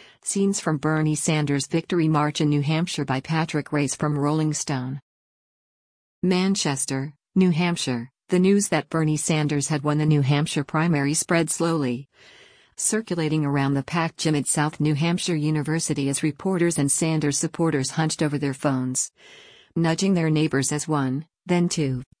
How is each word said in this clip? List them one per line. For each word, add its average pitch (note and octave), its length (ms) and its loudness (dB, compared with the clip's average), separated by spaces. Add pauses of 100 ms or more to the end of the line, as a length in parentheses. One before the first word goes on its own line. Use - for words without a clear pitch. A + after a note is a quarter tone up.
(240)
Scenes G3 360 0
from D#3 180 0
Bernie D#3 360 2
Sanders' D3 540 0
Victory E3 400 0
March D3+ 340 2
in D3+ 80 2
New D3 140 2
Hampshire D#3+ 420 -2
by C3 140 -2
Patrick D#3 520 -2
Race C#3+ 220 0
from D3+ 240 -2
Rolling D3+ 380 0
Stone. C3 440 -6 (1200)
Manchester, F3 880 0 (220)
New F#3 160 6
Hampshire. D3+ 580 -2 (200)
The F3+ 100 2
news G3+ 300 4
that D#3 200 0
Bernie D#3 280 0
Sanders D3 500 0
had D3 160 -2
won D3 160 0
the D3+ 80 0
New D3+ 140 4
Hampshire C#3+ 420 0
primary D3+ 500 0
spread E3 380 0
slowly. C#3+ 560 -2 (720)
Circulating E3 640 -2
around C#3 300 0
the C#3 80 0
packed E3 380 -4
gym D#3 160 0
at C#3+ 100 0
South D3+ 340 -2
New D3+ 140 2
Hampshire E3+ 420 -2
University D3+ 760 -2
as C3+ 120 -2
reporters E3+ 560 0
and C#3+ 140 0
Sanders D#3 480 0
supporters D#3+ 500 -2
hunched D#3+ 320 -2
over D3 160 0
their C#3+ 160 -2
phones, B2+ 580 -2 (640)
nudging E3 380 2
their E3 160 2
neighbors D3+ 420 2
as D3 160 -4
one, C#3 380 -2 (220)
then F3 220 2
two, C3 340 -2 (180)